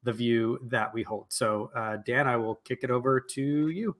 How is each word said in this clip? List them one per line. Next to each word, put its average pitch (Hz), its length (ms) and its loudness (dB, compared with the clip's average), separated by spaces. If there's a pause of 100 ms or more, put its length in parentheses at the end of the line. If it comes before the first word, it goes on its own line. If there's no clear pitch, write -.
the 120 80 0
view 117 520 2
that 113 300 0
we 113 80 -2
hold. 107 280 -6
So, 107 440 0
uh, 110 320 -4
Dan, 131 220 2
I 123 80 2
will 110 200 0 (100)
kick 123 180 -4
it 127 80 -2
over 127 300 2
to 147 480 0
you. 190 300 -4